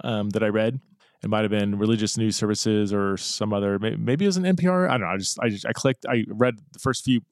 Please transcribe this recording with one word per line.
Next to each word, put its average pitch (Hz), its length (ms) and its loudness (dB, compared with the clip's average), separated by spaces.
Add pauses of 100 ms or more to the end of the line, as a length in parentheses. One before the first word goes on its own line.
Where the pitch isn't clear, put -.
um, 104 260 -2
that 107 140 0
I 107 40 2
read, 110 300 0 (460)
it 107 60 -2
might 110 120 2
have 104 80 2
been 101 280 0
Religious 107 400 2
News 110 180 0
Services 104 560 0
or 98 240 0
some - 360 -4
other, 101 260 0
may-, 107 180 -4
maybe 123 280 0
it 202 40 4
was 180 80 0
an 185 80 -2
N 185 120 2
P 175 120 2
R. 185 200 2
I - 40 2
don't 104 160 0
know. 90 60 -2
I - 20 -2
just, - 240 -6
I 120 80 2
just, 101 180 -4
I 113 60 -2
clicked, - 360 0
I 120 200 2
read 113 300 0 (140)
the - 60 -20
first - 260 -2
few 120 280 2